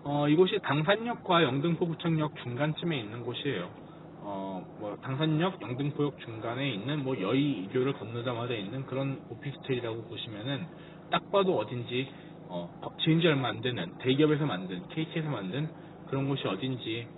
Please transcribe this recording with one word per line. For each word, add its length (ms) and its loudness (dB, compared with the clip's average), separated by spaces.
어, 260 4
이곳이 340 8
당산역과 800 4
영등포구청역 1000 2
중간쯤에 540 0
있는 260 -6
곳이에요. 460 -2
어, 440 -6
뭐 220 -6
당산역, 600 0
영등포역 580 -2
중간에 500 -4
있는 340 -2
뭐 160 -2
여의 220 4
이 320 2
교를 200 4
건너자마자 600 -4
있는 320 -4
그런 340 -2
오피스텔이라고 760 -4
보시면은 640 -6
딱 220 0
봐도 260 6
어딘지, 500 -2
어, 200 -6
지은 180 6
지 60 6
얼마 220 6
안 120 -4
되는 380 -2
대기업에서 460 4
만든, 440 -4
케이티에서 400 -4
만든 400 -2
그런 200 0
곳이 200 0
어딘지 600 -2